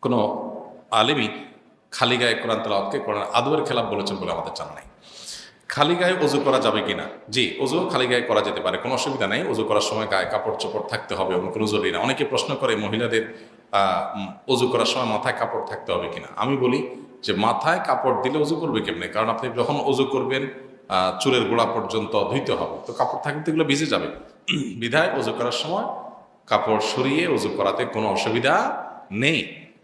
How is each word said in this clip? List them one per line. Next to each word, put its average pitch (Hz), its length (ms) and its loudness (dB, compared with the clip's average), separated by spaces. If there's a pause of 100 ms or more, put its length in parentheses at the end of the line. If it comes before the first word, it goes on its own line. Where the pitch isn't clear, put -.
কোনো 117 420 2 (480)
আলেমই 113 360 4 (640)
খালি 123 260 2
গায়ে 120 160 4
কোরআন 113 300 -2
তেলাওয়াতকে 101 360 0
কোরআন 104 340 -2
আদবের 131 300 4
খেলাফ 120 220 0
বলেছেন 101 300 -2
বলে 90 160 -4
আমাদের - 220 -4
জানা - 200 -10
নাই। - 100 -16 (840)
খালি 151 280 2
গায়ে 180 280 2
অজু 143 180 4
করা 131 180 4
যাবে 107 220 2
কিনা? 87 220 -2 (260)
জি, 110 320 0
অজু 143 300 0
খালি 127 160 2
গায়ে 123 140 2
করা 110 200 2
যেতে 95 200 -2
পারে, 92 160 0
কোনো 127 180 -2
অসুবিধা 123 320 -2
নাই। 127 200 0
অজু 110 160 0
করার 107 180 4
সময় 110 300 -2
গায়ে 92 200 2
কাপড় 107 280 -2
চোপড় - 300 -4
থাকতে - 260 -4
হবে, 92 180 0
এমন 90 180 0
কোনো 107 160 0
জরুরি 95 240 2
না। 85 80 0
অনেকে 131 260 0
প্রশ্ন 135 300 0
করে 120 200 2
মহিলাদের, 110 720 -2 (240)
আহ, 95 460 2
উম, 95 160 -6 (140)
অজু 123 200 2
করার 117 180 4
সময় 127 200 0
মাথায় 113 340 0
কাপড় 113 260 -2
থাকতে - 260 -6
হবে 87 220 0
কিনা। - 220 -10
আমি 131 220 0
বলি 127 480 0 (180)
যে 107 100 0
মাথায় 117 520 2
কাপড় 127 380 2
দিলে 139 160 0
অজু 147 160 2
করবে 143 260 -2
কেমনে? 87 260 -4
কারণ 110 220 0
আপনি 120 260 -2
যখন 120 200 0
অজু 135 300 2
করবেন, 135 420 -2 (420)
আহ, 92 300 2
চুলের 127 240 4
গোড়া 113 220 4
পর্যন্ত 107 580 0
ধুইতে 131 280 -2
হবে, - 260 -2 (100)
তো 123 60 -8
কাপড় - 300 -2
থাকলে 147 180 -4
তো 160 100 -2
এগুলো 160 140 4
ভিজে 143 200 2
যাবে। 95 220 0 (400)
<clears throat> 127 300 -2
বিধায় 127 400 2
অজু 113 160 -2
করার 120 180 0
সময় 175 320 -2 (640)
কাপড় 107 320 4
সরিয়ে 139 480 2
অজু 104 300 2
করাতে 98 280 2
কোনো 110 240 0
অসুবিধা 120 760 2 (260)
নেই 113 560 -2 (160)